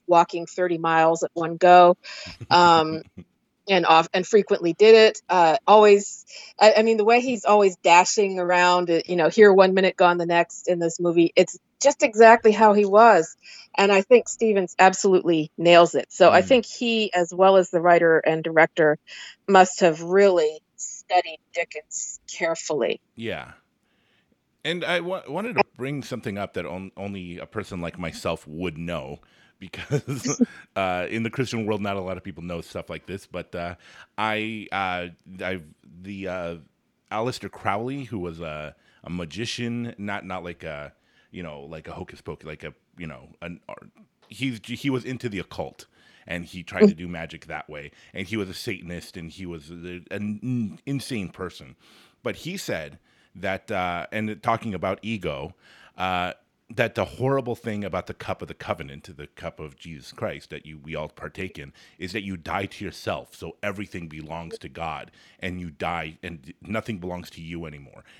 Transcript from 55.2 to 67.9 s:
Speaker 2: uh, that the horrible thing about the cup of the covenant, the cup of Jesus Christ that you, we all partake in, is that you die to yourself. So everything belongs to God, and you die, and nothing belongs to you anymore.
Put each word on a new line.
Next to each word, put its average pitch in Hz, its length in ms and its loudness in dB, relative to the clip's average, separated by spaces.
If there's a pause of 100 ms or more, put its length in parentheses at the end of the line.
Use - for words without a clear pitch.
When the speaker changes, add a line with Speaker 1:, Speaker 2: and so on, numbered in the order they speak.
Speaker 2:
uh, 90 360 -4 (420)
that 117 180 -2
the 101 120 -2
horrible 123 500 -4
thing 104 280 -8
about 90 220 -6
the 101 80 -12
cup - 300 -10
of 82 40 -12
the 82 60 -14
covenant, 73 640 -12
the 71 80 -18
cup - 340 -16
of 76 160 -16
Jesus 76 360 -20
Christ 80 400 -12
that 76 160 -18
you, 76 100 -20
we 78 180 -14
all 76 140 -10
partake - 480 -14
in, 71 160 -18 (240)
is 87 160 -12
that 110 100 -8
you 98 140 -10
die 87 300 -8
to - 180 -14
yourself. 82 500 -10
So 82 280 -16
everything 98 440 -10
belongs 78 520 -14
to - 100 -18
God, 76 400 -12 (300)
and 90 200 -10
you 87 120 -12
die, 82 500 -8
and 82 400 -16
nothing 107 380 -8
belongs 90 320 -12
to 87 100 -20
you 82 240 -12
anymore. 71 380 -20 (160)